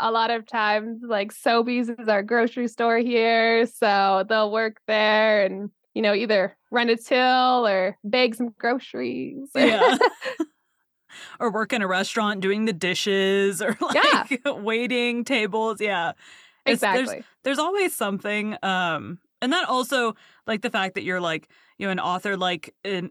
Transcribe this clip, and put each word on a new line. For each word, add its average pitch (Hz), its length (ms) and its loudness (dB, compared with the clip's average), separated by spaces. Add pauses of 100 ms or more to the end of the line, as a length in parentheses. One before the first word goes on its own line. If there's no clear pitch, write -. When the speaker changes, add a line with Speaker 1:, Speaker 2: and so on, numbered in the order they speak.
Speaker 1:
a 226 100 0
lot 226 200 2
of 226 160 -4
times, 214 560 -2
like, 214 300 -4
Sobeys 233 560 0 (120)
is 220 80 -10
our 202 160 4
grocery 233 440 0
store 233 300 0
here. 226 680 2
So 196 600 2
they'll 214 240 2
work 220 360 -2
there 214 560 4
and, 190 260 -4 (240)
you 214 80 -2
know, 208 120 4
either 208 420 0 (160)
run 240 180 2
a 233 60 2
till 254 680 2
or 196 380 0
bag 240 300 2
some 240 240 -4
groceries. 254 920 -6
<laughs> - 40 -6
Speaker 2:
Yeah. 440 460 4
<laughs> 494 60 6 (1300)
Or 233 100 -2
work 214 220 -4
in 233 100 0
a 196 40 -2
restaurant 196 540 -2
doing 202 260 0
the 226 60 0
dishes 196 880 0
or, 214 160 -2
<laughs> 277 140 -2
Speaker 1:
Yeah. 480 380 4
Speaker 2:
like, 254 140 -4
waiting 240 800 -2
tables. 220 560 -2
Yeah. 190 320 -2 (540)
It's, 220 240 2
there's, 247 200 0
Speaker 1:
Exactly. - 140 -10 (200)
Speaker 2:
there's 269 140 -2
always 359 360 0
something. 208 680 -4
Um, 175 560 -4 (220)
and 254 120 -2
that 349 160 -2
also, 247 460 0 (320)
like, 220 160 -4
the 240 80 -4
fact 190 260 -4
that 196 80 -8
you're, 185 160 -4
like, 160 280 -4 (300)
you 202 80 -6
know, 196 60 -2
an 185 80 -4
author, 185 360 -2
like, 180 380 -4 (100)
in, 185 260 -6